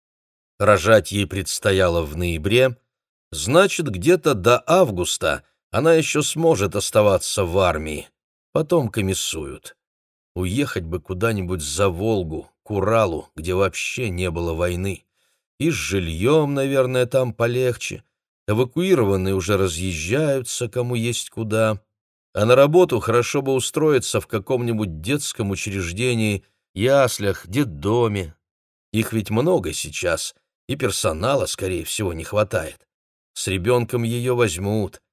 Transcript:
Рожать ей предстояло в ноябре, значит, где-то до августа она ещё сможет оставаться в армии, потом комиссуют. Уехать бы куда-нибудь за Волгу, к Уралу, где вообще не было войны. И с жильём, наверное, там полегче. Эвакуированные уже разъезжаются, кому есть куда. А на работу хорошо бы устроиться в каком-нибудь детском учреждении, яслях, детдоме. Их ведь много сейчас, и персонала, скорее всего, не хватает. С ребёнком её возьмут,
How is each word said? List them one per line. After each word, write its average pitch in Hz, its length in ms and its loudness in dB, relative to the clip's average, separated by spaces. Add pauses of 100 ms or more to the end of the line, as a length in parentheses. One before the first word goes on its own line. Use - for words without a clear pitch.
(580)
Рожать 101 540 4
ей 101 140 0
предстояло 92 760 0
в 76 140 -8
ноябре, 98 600 0 (560)
значит, 143 560 2
где-то 135 460 2
до 110 320 4
августа 90 760 0 (280)
она 151 220 4
ещё 151 280 2
сможет 147 540 0
оставаться 104 680 2
в 87 140 0
армии, 78 500 0 (440)
потом 151 360 0
комиссуют. 80 880 -4 (580)
Уехать 92 500 -2
бы 82 160 -6
куда-нибудь 92 600 -2
за 76 280 0
Волгу, 90 600 -2 (140)
к - 80 -18
Уралу, 101 640 0
где 90 200 -4
вообще 98 560 -2
не 90 200 -2
было 85 240 -4
войны. 90 500 -4 (540)
И 156 120 0
с 143 40 -2
жильём, 101 800 0
наверное, 131 520 2
там 127 280 0
полегче. 120 720 -2 (420)
Эвакуированные 110 880 2
уже 95 220 0
разъезжаются, 95 1120 -2
кому 123 260 -4
есть 117 360 -4
куда. 110 500 0 (520)
А 104 120 0
на 120 100 6
работу 143 460 6
хорошо 120 420 0
бы 135 100 -2
устроиться 135 680 0
в - 80 -10
каком-нибудь 110 720 -2
детском 110 500 -4
учреждении, 101 920 -2 (300)
яслях, 113 760 0
детдоме. 101 840 -2 (580)
Их 110 200 -2
ведь 110 180 -4
много 113 420 0
сейчас, 80 600 -6 (340)
и - 80 -4
персонала, 110 720 -2
скорее 92 380 -6
всего, 95 280 -4
не 80 100 -8
хватает. 101 640 -4 (480)
С - 140 -6
ребёнком 117 560 0
её 120 320 -2
возьмут, 101 640 -2 (100)